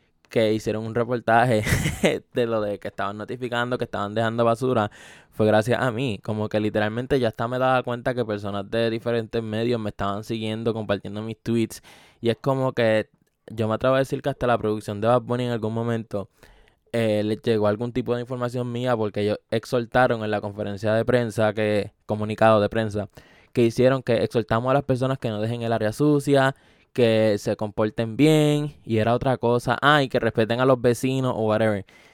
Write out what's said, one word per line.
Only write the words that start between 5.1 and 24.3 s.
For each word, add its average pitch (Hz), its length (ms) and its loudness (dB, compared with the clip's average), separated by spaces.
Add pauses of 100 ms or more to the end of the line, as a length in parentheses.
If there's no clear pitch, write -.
fue 110 160 0
gracias 110 340 4
a 127 100 0
mí. 110 320 -4
Como 107 260 -4
que 107 100 0
literalmente 107 600 0
ya 117 80 2
hasta 113 200 -4
me 127 120 -4
daba 131 240 2
cuenta 120 320 -4
que 120 100 -2
personas 101 460 -6
de 113 180 0
diferentes 113 540 -4
medios 113 360 -2
me 104 100 -6
estaban 101 340 -6
siguiendo, 110 500 -4
compartiendo 104 480 -6
mis 113 200 -10
tweets, 113 420 -2 (380)
y 117 80 0
es 110 80 0
como 131 360 -2
que 110 360 0 (380)
yo 110 200 -4
me 110 80 0
atrevo 131 200 2
a 131 40 2
decir 131 220 -2
que 143 80 -4
hasta 131 180 -4
la 120 100 4
producción 107 440 -4
de 110 60 0
Bad 123 140 4
Bunny 123 240 -4
en 120 60 -4
algún 110 220 -4
momento, 113 560 -4 (640)
eh, 107 300 2
les 107 180 -2
llegó 107 260 2
algún 113 260 -2
tipo 120 220 -2
de 120 60 -4
información 123 500 -6
mía, 123 240 -2
porque 107 260 -2
ellos 104 180 0 (120)
exhortaron 120 720 0
en 107 80 -2
la 104 100 -2
conferencia 104 520 -4
de 113 120 2
prensa, 117 480 0
que, 104 400 0 (120)
comunicado 107 560 4
de 104 80 2
prensa, 104 400 -4 (440)
que 123 120 2
hicieron, 127 380 2
que 113 200 0
exhortamos 120 480 0